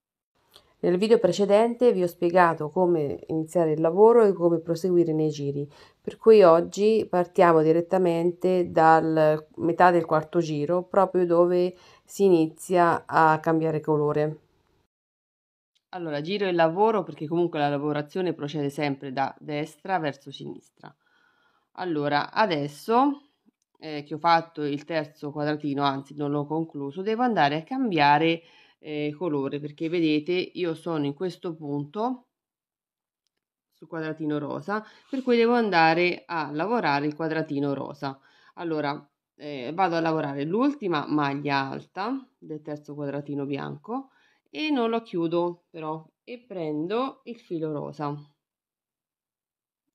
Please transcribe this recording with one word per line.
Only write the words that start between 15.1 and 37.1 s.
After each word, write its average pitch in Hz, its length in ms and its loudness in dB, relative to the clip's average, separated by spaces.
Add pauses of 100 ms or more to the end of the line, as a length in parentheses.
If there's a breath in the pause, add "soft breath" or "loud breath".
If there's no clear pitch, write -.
Allora, 160 320 -8
giro 196 260 -4
il 180 80 0
lavoro 180 480 2
perché 156 240 -12
comunque 170 320 -2
la 143 120 0
lavorazione 147 640 -4
procede 147 340 -6
sempre 139 460 -6
da 135 260 -4
destra 151 580 -6
verso 143 320 -6
sinistra. - 640 -18 (840)
Allora, 147 520 -2
adesso, 220 1000 0 (480)
eh, 151 280 -10
che 160 80 -10
ho 147 40 -8
fatto 165 440 2
il 143 220 -4
terzo 151 480 -6
quadratino, 147 500 -4
anzi 139 320 -2
non 147 160 -6
l'ho 147 140 -2
concluso, 147 560 -6
devo 220 220 -4
andare 160 340 2
a 165 80 -8
cambiare, 165 760 2 (360 soft breath)
eh, 147 380 -8
colore, 147 420 -4
perché 151 300 -10
vedete 156 440 0
io 175 420 -4
sono 147 320 -4
in 143 80 -4
questo 170 420 -8
punto 160 720 -8 (1500)
sul - 160 -20
quadratino 156 500 -6
rosa, 147 460 -8 (260 loud breath)
per 262 120 -6
cui 247 140 2
devo 233 180 4
andare 175 720 2
a 151 260 -8
lavorare 156 540 -2
il 147 100 -4